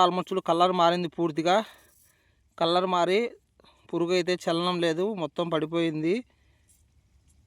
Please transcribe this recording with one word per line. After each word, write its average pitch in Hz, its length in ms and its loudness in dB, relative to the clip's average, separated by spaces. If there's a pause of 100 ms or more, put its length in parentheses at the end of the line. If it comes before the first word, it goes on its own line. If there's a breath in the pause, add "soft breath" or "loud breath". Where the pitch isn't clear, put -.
almost 180 240 0
చూడు 185 200 -4
కలర్ 175 220 2 (100)
మారింది 170 340 2
పూర్తిగా. 165 400 0 (1040 soft breath)
కలర్ 175 360 0
మారి 175 240 2 (760 soft breath)
పురుగు 170 260 0
అయితే 180 140 0 (120)
చలనం 175 400 -2
లేదు, 175 280 -2 (100)
మొత్తం 170 300 -6
పడిపోయింది. 165 680 -2 (1200)